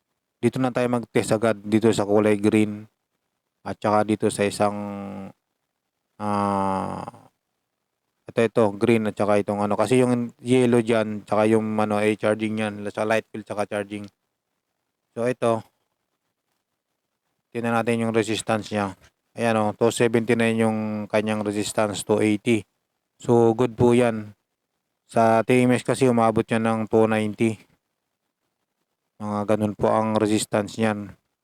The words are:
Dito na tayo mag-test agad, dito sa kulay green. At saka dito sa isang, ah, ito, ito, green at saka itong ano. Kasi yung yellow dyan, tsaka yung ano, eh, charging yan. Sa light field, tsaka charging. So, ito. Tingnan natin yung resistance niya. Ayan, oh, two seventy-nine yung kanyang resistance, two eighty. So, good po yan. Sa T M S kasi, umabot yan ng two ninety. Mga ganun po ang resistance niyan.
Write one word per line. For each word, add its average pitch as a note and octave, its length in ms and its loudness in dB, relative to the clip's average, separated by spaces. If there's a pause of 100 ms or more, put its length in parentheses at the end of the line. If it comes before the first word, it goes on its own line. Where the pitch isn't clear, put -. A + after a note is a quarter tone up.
(420)
Dito A#2+ 160 0
na C3 160 0
tayo B2 160 -2
mag-test A#2 400 -2
agad, A2 320 0
dito G#2 320 2
sa G2+ 160 -2
kulay G#2 320 2
green. G#2+ 480 0 (720)
At G2+ 160 -10
saka G#2+ 240 2
dito G#2+ 320 0
sa G2+ 160 0
isang, G#2 280 -2 (1400)
ah, G2 880 -4 (1200)
ito, - 160 -6
ito, A2+ 320 2
green A2 320 2
at G#2 80 -4
saka G#2 240 2
itong G2+ 240 -2
ano. G#2 160 -2
Kasi A2+ 240 2
yung A#2+ 400 0
yellow B2 400 2
dyan, A2 400 -2
tsaka G#2+ 320 0
yung A2 240 0
ano, G#2+ 240 0
eh, G#2+ 160 0
charging A2 480 -2
yan. G#2 240 -8
Sa G#2+ 160 -4
light A2 240 -2
field, A2 160 -14
tsaka G#2 240 -6
charging. G2+ 400 -8 (1040)
So, A#2 160 -4
ito. A#2 320 -2 (1900)
Tingnan A#2 240 -2
natin A#2 240 0
yung A2+ 160 0
resistance G#2+ 560 -2
niya. G2+ 240 -2 (400)
Ayan, A2+ 240 0
oh, G#2+ 160 0
two A2+ 160 2
seventy-nine A2+ 640 2
yung A2 480 -2
kanyang G#2+ 400 -2
resistance, G#2 560 -2
two G#2+ 160 0
eighty. G#2+ 480 0 (560)
So, A#2 320 4
good A#2 240 -2
po A#2+ 160 4
yan. A2+ 400 0 (720)
Sa A2+ 400 4
T B2+ 160 4
M B2 80 4
S A#2+ 160 0
kasi, B2+ 240 2
umabot A2+ 320 2
yan A2+ 240 -2
ng A2 240 -2
two A2 160 4
ninety. G#2+ 560 -2 (1600)
Mga G#2 320 -2
ganun G#2+ 240 -2
po A2+ 160 0
ang A2 240 0
resistance G#2+ 640 -2
niyan. G#2 320 -4 (300)